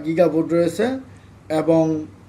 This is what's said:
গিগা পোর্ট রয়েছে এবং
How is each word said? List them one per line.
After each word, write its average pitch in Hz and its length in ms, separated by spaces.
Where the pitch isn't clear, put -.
গিগা 165 240
পোর্ট 156 240
রয়েছে 170 340
এবং 160 580